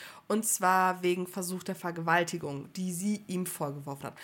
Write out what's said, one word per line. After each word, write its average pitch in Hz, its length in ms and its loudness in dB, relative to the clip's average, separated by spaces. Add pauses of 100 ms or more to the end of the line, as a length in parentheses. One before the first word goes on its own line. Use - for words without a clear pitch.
(280)
und 214 180 2
zwar 185 580 4
wegen 180 240 2
versuchter 185 480 -4
Vergewaltigung, 165 1000 0
die 185 200 -4
sie 202 340 0
ihm 180 180 -2
vorgeworfen 143 600 -6
hat. - 180 -10